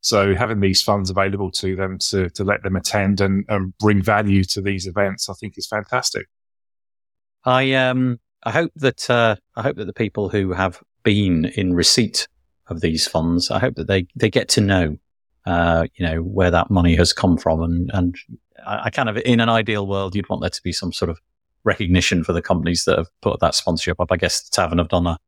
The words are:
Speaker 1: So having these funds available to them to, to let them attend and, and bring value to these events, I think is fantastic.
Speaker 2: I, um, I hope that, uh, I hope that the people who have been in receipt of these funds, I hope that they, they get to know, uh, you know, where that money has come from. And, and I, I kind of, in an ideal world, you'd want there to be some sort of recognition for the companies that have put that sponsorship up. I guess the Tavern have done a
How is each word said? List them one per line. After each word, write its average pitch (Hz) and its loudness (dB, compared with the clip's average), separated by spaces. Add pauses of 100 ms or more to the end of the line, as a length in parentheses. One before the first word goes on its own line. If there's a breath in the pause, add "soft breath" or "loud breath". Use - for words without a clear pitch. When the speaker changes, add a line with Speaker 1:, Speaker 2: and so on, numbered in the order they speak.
Speaker 1:
So 101 2
having 110 -2
these 95 2
funds 101 0
available 98 -2
to 95 -4
them 95 -6 (120)
to, 92 0
to - -6
let 98 0
them 95 -2
attend 98 0
and, 98 0
and 95 -4
bring 104 4
value 101 4
to - -4
these 95 -4
events, 98 -2
I 98 -10
think 98 -14
is - -10
fantastic. - -4 (1160)
Speaker 2:
I, 131 2
um, 127 0 (260)
I 117 -4
hope 165 0
that, 139 -2
uh, 117 4 (200)
I 113 -8
hope 139 -2
that 104 -8
the 101 -10
people 104 -4
who 98 -2
have 92 -2 (220)
been 95 2 (100)
in 92 0
receipt - 0 (400)
of 82 -8
these 80 -2
funds, 85 -2
I - -2
hope 127 -2
that - -8
they, 95 0
they 113 0
get - 0
to - 2
know, 92 2 (480)
uh, 85 2
you 87 -4
know, 82 -2
where 92 2
that 85 2
money 87 4
has 87 4
come 90 2
from. 82 0
And, 85 -2
and 90 0 (500)
I, 104 -6
I 113 0
kind 127 -2
of, 104 -4
in 117 4
an 113 4
ideal 107 0
world, 98 -4
you'd 98 -2
want 98 -4
there - -2
to - -12
be 90 -6
some 85 -6
sort 90 -4
of 82 -6 (460)
recognition 90 2
for 90 -2
the 85 0
companies 85 -2
that - 2
have 78 -4 (140)
put - -2
that 82 2
sponsorship 85 -4
up. 90 0
I 90 0
guess - -2
the - -16
Tavern 85 0
have 85 0
done 87 0
a 80 -2